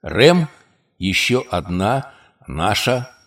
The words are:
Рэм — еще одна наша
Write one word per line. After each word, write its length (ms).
Рэм — 440
еще 500
одна 640
наша 640